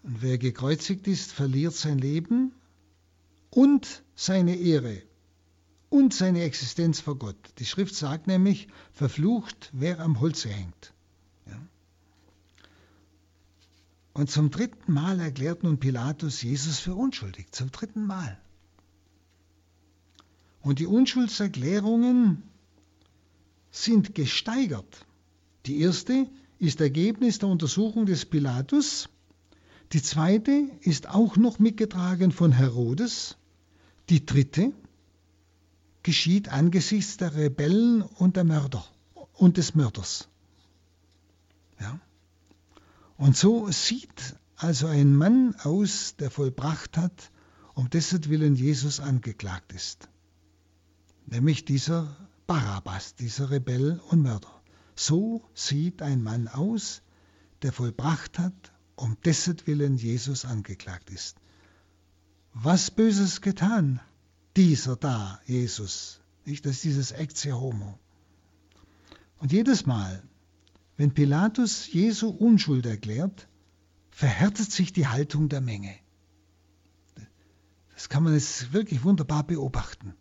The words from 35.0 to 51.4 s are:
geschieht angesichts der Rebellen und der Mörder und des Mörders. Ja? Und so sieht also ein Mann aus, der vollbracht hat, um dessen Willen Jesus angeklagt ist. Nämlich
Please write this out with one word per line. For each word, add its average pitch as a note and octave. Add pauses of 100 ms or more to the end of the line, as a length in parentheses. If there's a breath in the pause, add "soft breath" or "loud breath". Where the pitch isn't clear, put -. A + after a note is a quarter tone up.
geschieht F3+
angesichts F3
der E3+
Rebellen E3+
und F3+
der F#3
Mörder C#3 (480)
und F3+
des -
Mörders. A#2+ (1500)
Ja? A2+ (1160 soft breath)
Und C#3
so G#3+
sieht - (220)
also D#3
ein C#3+
Mann A#3
aus, F#3+
der C#3
vollbracht C#3+
hat, - (420 soft breath)
um B2+
dessen E3
Willen D3+
Jesus C#3
angeklagt A2
ist. - (1200)
Nämlich C3